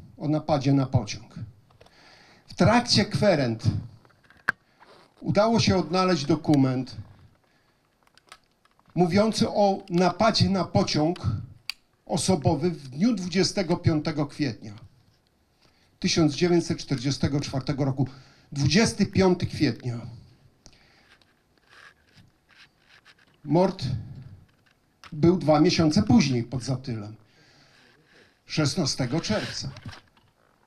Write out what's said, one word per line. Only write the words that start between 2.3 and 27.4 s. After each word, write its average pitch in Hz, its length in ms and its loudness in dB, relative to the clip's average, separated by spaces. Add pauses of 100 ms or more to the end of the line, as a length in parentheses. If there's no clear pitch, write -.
W - 80 -20
trakcie 208 500 2
kwerend 143 580 0 (1600)
udało 214 400 2
się 196 160 2
odnaleźć 180 480 0
dokument 131 720 0 (2000)
mówiący 202 540 2
o 196 420 2
napadzie 180 600 2
na 190 140 0
pociąg 170 600 0 (800)
osobowy 170 640 0
w 143 180 -10
dniu 185 260 0
dwudziestego 180 600 -2
piątego 151 500 -2
kwietnia 110 640 -8 (1120)
tysiąc 160 360 2
dziewięćset 170 440 0
czterdziestego 139 640 -2
czwartego 135 440 -4
roku. 135 240 0 (440)
Dwudziesty 185 540 2
piąty 185 400 2
kwietnia. 120 540 -4 (3500)
Mord 175 400 2 (1300)
był 170 240 4
dwa 147 240 4
miesiące 165 420 4
później 135 420 4
pod 135 180 -8
Zatylem. 110 540 -8 (1300)